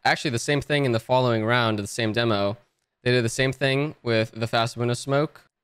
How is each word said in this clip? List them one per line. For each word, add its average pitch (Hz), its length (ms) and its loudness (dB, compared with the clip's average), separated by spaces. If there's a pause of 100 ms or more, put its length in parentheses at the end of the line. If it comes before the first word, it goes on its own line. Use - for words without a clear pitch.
actually 151 280 0
the 117 80 0
same 147 220 0
thing 143 240 0
in 127 60 2
the 113 80 2
following 123 460 2
round 113 340 2
of 101 40 -4
the 101 40 -8
same 113 240 -2
demo. 104 460 0 (440)
They 123 100 0
did 123 120 2
the 113 60 0
same 131 240 -2
thing 139 500 -2
with 113 320 0
the 113 120 -4
fast 117 300 0
window 120 160 0
smoke. 139 520 -2 (180)